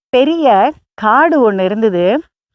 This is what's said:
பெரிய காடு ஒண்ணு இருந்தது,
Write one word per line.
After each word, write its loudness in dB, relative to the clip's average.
பெரிய 0
காடு 0
ஒண்ணு -4
இருந்தது, -2